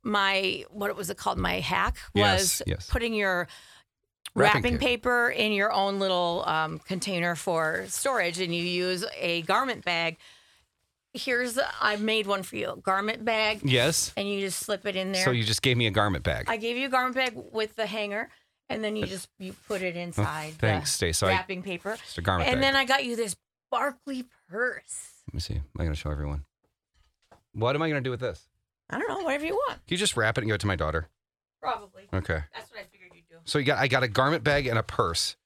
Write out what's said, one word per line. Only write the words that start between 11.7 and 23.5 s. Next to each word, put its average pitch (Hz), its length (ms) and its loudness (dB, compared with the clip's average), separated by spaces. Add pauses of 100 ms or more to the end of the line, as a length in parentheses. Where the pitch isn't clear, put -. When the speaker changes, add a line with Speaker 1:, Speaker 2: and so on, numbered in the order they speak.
Speaker 1:
I 214 160 2
made 214 300 0
one 196 160 0
for - 120 -10
you. - 260 -4
Garment 214 440 0
bag. 220 400 2
Speaker 2:
Yes. 131 500 4
Speaker 1:
And 202 140 -2
you 202 100 -2
just 190 220 -4
slip 202 240 -6
it 202 100 -4
in 190 160 -2
there. 185 140 0
Speaker 2:
So 127 60 4
you 117 120 2
just 107 180 0
gave 127 140 4
me 120 120 4
a 104 40 2
garment 98 320 2
bag. 67 240 0
Speaker 1:
I 226 80 0
gave 233 220 -4
you 262 80 -2
a 269 40 -4
garment 254 260 0
bag 254 180 0 (180)
with 214 240 -4
the 220 100 -2
hanger. 208 440 -6 (440)
And 220 100 -4
then 214 120 -2
you 214 80 -2
Speaker 2:
Uh, 190 40 -4
Speaker 1:
just, 185 220 -10 (100)
you 190 140 -10 (140)
put 196 140 -4
it 180 140 -4
Speaker 2:
oh, 175 40 -6
Speaker 1:
inside 156 540 -4
Speaker 2:
thanks, 110 380 0
Speaker 1:
the - 40 0
Speaker 2:
Stace. 85 280 0
I, 98 60 4
Speaker 1:
wrapping 92 340 0
paper. 202 400 -6
Speaker 2:
just - 140 -12
a - 40 -6
garment 85 280 2
Speaker 1:
And 262 120 2
Speaker 2:
bag. 269 120 4
Speaker 1:
then - 20 2
I 269 100 4
got 269 200 4
you 240 100 -4
this 214 200 -4 (340)